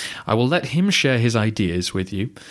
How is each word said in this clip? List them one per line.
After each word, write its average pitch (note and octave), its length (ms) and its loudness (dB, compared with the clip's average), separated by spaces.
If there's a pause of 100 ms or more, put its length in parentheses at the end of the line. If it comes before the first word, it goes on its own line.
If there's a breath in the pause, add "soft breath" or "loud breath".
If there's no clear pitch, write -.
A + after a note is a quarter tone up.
(260 loud breath)
I - 80 0
will A#2 120 2
let D#3 200 0
him E3 240 2
share C3 280 2
his A2+ 160 2
ideas G#2 600 0
with F#2 180 -4
you, G#2 180 -4 (200 loud breath)